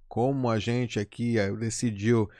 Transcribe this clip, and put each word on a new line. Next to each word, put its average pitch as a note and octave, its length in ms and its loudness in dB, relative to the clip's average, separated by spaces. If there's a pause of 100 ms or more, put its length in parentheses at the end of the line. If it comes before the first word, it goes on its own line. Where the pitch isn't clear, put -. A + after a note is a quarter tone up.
como B2+ 400 0
a A2+ 100 2
gente A#2 400 -2
aqui, A#2 400 -2
eh, G2 160 0
decidiu A2 840 0